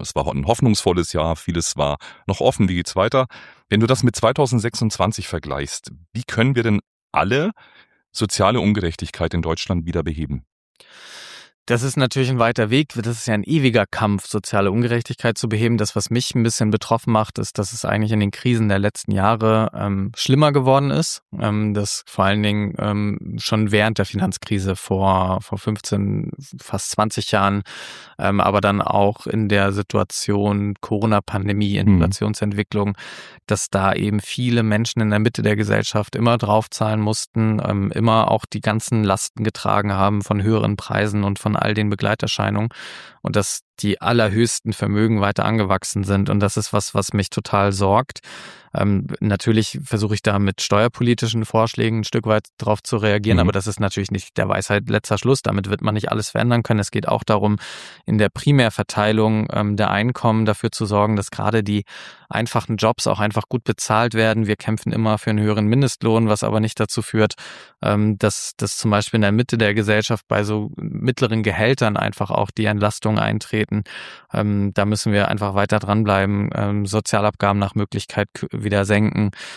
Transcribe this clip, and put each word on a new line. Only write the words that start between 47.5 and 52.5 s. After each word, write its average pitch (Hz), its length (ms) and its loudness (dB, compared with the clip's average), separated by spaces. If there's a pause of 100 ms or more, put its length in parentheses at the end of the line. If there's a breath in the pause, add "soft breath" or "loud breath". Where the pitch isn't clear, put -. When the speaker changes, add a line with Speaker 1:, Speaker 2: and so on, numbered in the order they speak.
Speaker 2:
sorgt. 98 480 2 (520 loud breath)
Ähm, 101 360 0 (120)
natürlich 107 600 0
versuche 107 320 -2
ich - 80 -6
da 101 160 2
mit 98 220 0
steuerpolitischen 113 840 0
Vorschlägen 113 560 0
ein 107 40 -4
Stück 117 220 -4
weit 107 200 2 (120)